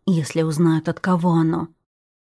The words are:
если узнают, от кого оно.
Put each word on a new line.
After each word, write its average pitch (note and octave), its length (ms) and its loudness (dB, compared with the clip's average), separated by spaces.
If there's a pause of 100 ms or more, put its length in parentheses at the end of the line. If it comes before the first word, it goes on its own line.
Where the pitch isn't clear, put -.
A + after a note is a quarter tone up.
если E3 360 0
узнают, D#3+ 460 0
от D#3+ 120 -6
кого F3+ 320 0
оно. E3 360 0 (640)